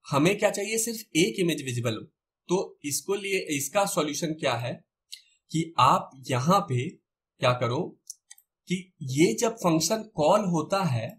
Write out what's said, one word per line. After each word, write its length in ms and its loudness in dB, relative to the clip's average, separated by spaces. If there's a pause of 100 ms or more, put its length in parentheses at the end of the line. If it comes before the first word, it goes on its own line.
(120)
हमें 260 4
क्या 120 2
चाहिए? 280 -4
सिर्फ 220 -4 (160)
एक 240 4
image 240 0
विजिबल 320 -4
हो। 120 -12 (420)
तो 360 -2
इसको 300 -4
लिए, 240 -4 (180)
इसका 280 0
solution 480 -2
क्या 200 -2
है 200 -4 (760)
कि 280 -2
आप 300 4 (200)
यहाँ 300 2
पे 500 -4 (320)
क्या 120 4
करो 260 -2 (920)
कि 60 0 (260)
ये 320 2
जब 220 0
function 460 0 (140)
call 300 4
होता 380 0
है 360 -2